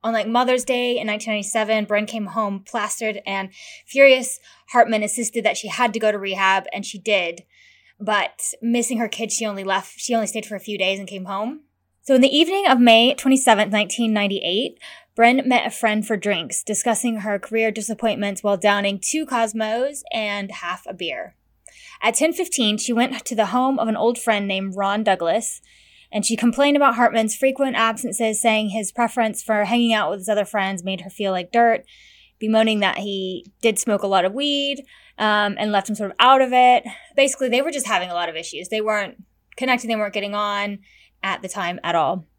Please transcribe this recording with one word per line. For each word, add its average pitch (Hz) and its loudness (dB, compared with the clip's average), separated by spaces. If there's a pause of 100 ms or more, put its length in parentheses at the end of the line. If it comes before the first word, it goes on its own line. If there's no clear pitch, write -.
On, 226 -2
like, 214 -2
Mother's 247 2
Day 247 0
in 220 -4
nineteen 214 -4
ninety-seven, 214 0
Bryn 208 0
came 214 -6
home 196 -4
plastered 214 -4
and 196 -6 (360)
furious. 262 6 (320)
Hartman 226 4
insisted 214 -4
that 190 2
she 214 -10
had 240 0
to 233 -4
go 214 2
to 208 -2
rehab, 190 0
and 202 -8
she - -12
did. 175 -2 (560)
But 208 -2 (200)
missing 233 0
her 226 -2
kid, - -6
she 226 -4
only 196 -6
left, 190 -2
she - -4
only 220 0
stayed 214 -8
for 208 -12
a 190 -8
few 208 -8
days 190 0
and 190 -12
came 190 -12
home. 214 -6 (400)
So 269 2
in 247 6
the 269 4
evening 370 2
of 262 6
May 233 8
twenty-seventh, 226 2
nineteen 214 0
ninety-eight, 202 -2 (360)
Bryn 247 4
met 254 2
a - -4
friend 214 -2
for 214 -2
drinks, 202 -4
discussing 220 -2
her 202 -4
career 220 -2
disappointments 208 -4
while 202 2
downing 202 2
two 311 -4
Cosmos 233 -2
and 202 -6
half 180 -10
a 196 -12
beer. 165 -10 (640)
At 226 0
ten 330 2
fifteen, 247 -2
she 240 -4
went 247 0
to 247 -6
the 208 2
home 254 0
of 220 -2
an 220 -2
old 233 0
friend 202 -2
named 190 -4
Ron 202 -2
Douglas, 185 0 (500)
and 208 -2
she 226 0
complained 277 2
about 277 4
Hartman's 226 2
frequent 269 0
absences, 226 -2
saying 214 2
his 202 -6
preference 226 -2
for 208 0
hanging 233 2
out 208 0
with 196 -4
his 185 -8
other 208 2
friends 190 -4
made 185 -6
her 190 -14
feel 202 -4
like 180 -6
dirt, 233 4 (520)
bemoaning 220 2
that 190 0
he 190 -8 (120)
did 220 2
smoke 202 0
a 202 -2
lot 190 4
of 190 0
weed, 277 -2 (340)
um, 208 0
and 214 -2
left 196 2
him 214 -4
sort 202 -6
of - -16
out 269 8
of 254 2
it. 247 6 (320)
Basically, 269 2
they 240 2
were 311 -2
just 277 -4
having 180 -2
a 175 -8
lot 175 -2
of 160 -8
issues. 165 -10
They 214 -4
weren't 214 -4 (320)
connecting, 247 -2
they 226 -2
weren't 208 -4
getting 202 -6
on 202 -4 (440)
at 190 -4
the 190 -10
time 180 -6
at 170 -2
all. 160 0 (140)